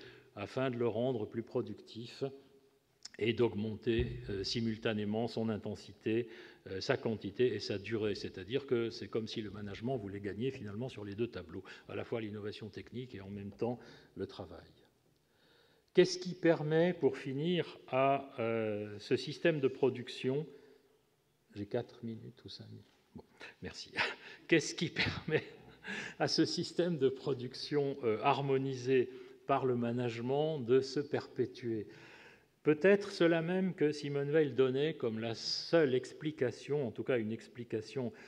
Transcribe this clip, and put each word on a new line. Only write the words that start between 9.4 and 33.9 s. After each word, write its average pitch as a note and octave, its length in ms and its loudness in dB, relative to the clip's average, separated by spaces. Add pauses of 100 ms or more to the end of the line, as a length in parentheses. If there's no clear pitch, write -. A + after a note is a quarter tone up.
le G2+ 100 -6
management G#2 460 -4
voulait G2+ 220 -6
gagner G2+ 320 -4
finalement A2 380 -6
sur G#2 140 -10
les G2+ 100 -8
deux A2+ 140 0
tableaux, F#2 360 -10 (260)
à G2+ 60 -8
la G#2+ 80 -4
fois A#2 180 -4
l'innovation G#2 480 -8
technique B2 460 -12
et F#2+ 60 -10
en G2 80 -12
même G2+ 220 -10
temps A#2+ 280 -2 (360)
le F#2+ 100 -4
travail. F2 460 -12 (1200)
Qu'est-ce F3+ 240 6
qui F3+ 160 -6
permet, D#3+ 600 4
pour D3+ 240 2
finir, D3+ 600 -2 (100)
à, C#3 520 2
euh, G#2+ 600 -2
ce B2+ 160 0
système D#3 440 2
de C3 80 6
production, C3 800 0 (1080)
j'ai G#2 140 -6
quatre - 360 -6
minutes A2+ 420 -10
ou - 40 -14
cinq A2 200 -14
minutes. G#2+ 160 -18 (280)
Bon, - 100 -16 (380)
merci. - 300 -10 (280)
<laughs> - 280 -20
Qu'est-ce - 260 4
qui D#3+ 160 -2
permet - 540 -2 (760)
à D3+ 100 2
ce D#3 180 4
système F3 520 0
de C3+ 120 6
production, C#3 960 -2
euh, G#2+ 200 2
harmonisé C3+ 840 4 (360)
par C3+ 200 2
le B2 100 4
management B2 840 0
de B2 220 6
se C3 180 -2
perpétuer ? A#2 880 -2 (760)
Peut-être F#3+ 480 6
cela E3 300 6
même F#3 320 0
que D3 180 4